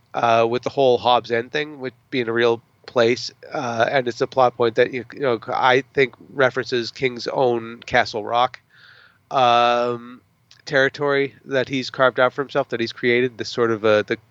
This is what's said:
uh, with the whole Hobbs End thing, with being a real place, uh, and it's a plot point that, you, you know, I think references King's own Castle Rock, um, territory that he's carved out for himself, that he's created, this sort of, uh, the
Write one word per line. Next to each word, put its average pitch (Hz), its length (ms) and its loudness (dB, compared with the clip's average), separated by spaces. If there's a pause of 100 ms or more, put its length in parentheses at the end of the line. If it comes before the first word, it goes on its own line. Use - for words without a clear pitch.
(140)
uh, 117 340 2
with 120 160 -2
the 123 60 -6
whole 127 280 2
Hobbs 117 340 2
End 120 200 -2
thing, 151 280 -6
with 127 140 -10 (160)
being 123 180 -4
a 113 60 -2
real 117 280 2 (240)
place, 120 460 0 (200)
uh, 117 380 -2
and 135 180 0
it's 117 140 -4
a 131 60 0
plot 127 280 2
point 117 200 0
that, 123 180 2
you, 120 200 -8
you - 80 -12
know, 123 260 -2
I 127 360 2 (100)
think 135 220 0 (180)
references 123 580 -2
King's 123 360 -6
own 120 580 -2
Castle 117 380 -2
Rock, 120 360 -2 (720)
um, 120 920 0 (440)
territory 139 680 0 (120)
that 131 220 -2
he's 135 220 -6
carved 127 300 0
out 127 140 2
for - 80 -6
himself, 135 280 -4
that 120 100 -4
he's 117 140 -4
created, 123 440 0
this 113 120 -10
sort 117 220 0
of, 104 120 -4
uh, 107 200 4
the 113 140 -4 (140)